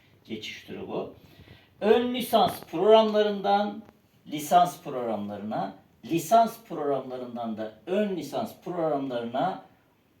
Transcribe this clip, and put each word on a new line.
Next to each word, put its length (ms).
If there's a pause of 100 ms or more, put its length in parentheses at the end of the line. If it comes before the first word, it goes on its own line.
(240)
geçiş 400
türü 240
bu. 260 (640)
Ön 340
lisans 460
programlarından 1200 (440)
lisans 560
programlarına, 920 (300)
lisans 520 (120)
programlarından 880
da 160 (140)
ön 300
lisans 360 (120)
programlarına 1000 (560)